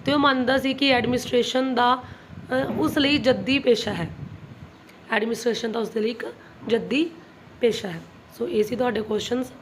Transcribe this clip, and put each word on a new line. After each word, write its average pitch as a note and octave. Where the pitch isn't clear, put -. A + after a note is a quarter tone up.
ਤੇ C#4
ਉਹ D4
ਮੰਨਦਾ C4
ਸੀ C4
ਕਿ C#4
ਐਡਮਿਨਿਸਟ੍ਰੇਸ਼ਨ B3
ਦਾ, B3
ਅ, -
ਉਸ D#4
ਲਈ C#4+
ਜੱਦੀ B3
ਪੇਸ਼ਾ A#3
ਹੈ। E3+
ਐਡਮਿਨਿਸਟ੍ਰੇਸ਼ਨ A3+
ਤਾਂ A#3
ਉਸਦੇ G#3+
ਲਈ A3
ਇੱਕ -
ਜੱਦੀ A#3+
ਪੇਸ਼ਾ G#3+
ਹੈ। E3
ਸੋ A#3
ਇਹ G#3+
ਸੀ A3+
ਤੁਹਾਡੇ A3+
ਕੁਐਸਚਨਸ। A3